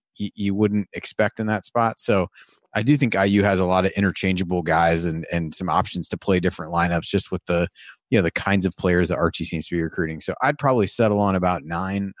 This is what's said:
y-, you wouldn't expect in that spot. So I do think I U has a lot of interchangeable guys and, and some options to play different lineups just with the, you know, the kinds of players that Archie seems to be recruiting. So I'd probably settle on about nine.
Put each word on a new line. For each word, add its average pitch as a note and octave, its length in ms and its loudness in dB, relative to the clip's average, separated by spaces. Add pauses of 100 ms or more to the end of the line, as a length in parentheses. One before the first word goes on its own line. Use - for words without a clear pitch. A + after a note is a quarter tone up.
(200)
y-, G#2 160 -6
you G2 200 -2
wouldn't G#2 380 2
expect - 460 -4
in G#2+ 80 -2
that G#2+ 180 -2
spot. A2+ 340 -2
So F#2+ 280 2 (480)
I A2 80 0
do C#3+ 120 4
think B2+ 200 0
I G2 100 2
U G2+ 180 4
has G2 160 4
a F#2 60 2
lot F#2 200 4
of F#2+ 80 0
interchangeable F#2 680 0
guys E2 440 2
and, D#2+ 260 -4
and E2 220 -2
some F#2 160 -6
options F2 400 -2
to - 80 -6
play F#2+ 220 0
different E2+ 320 -4
lineups E2+ 320 0
just - 280 -2
with F#2 140 -6
the, F2 220 0 (440)
you A#2 80 4
know, F2+ 40 4
the E2+ 80 0
kinds G2 360 0
of E2+ 100 -2
players F2+ 320 2
that F2 80 -2
Archie E2 260 -2
seems D#2+ 240 -6
to F2 80 -6
be E2+ 60 0
recruiting. D#2+ 400 -4
So - 200 -6
I'd D3 180 0
probably B2+ 260 2
settle G#2 340 0
on G2 160 2
about F2+ 280 0
nine. F#2+ 580 -4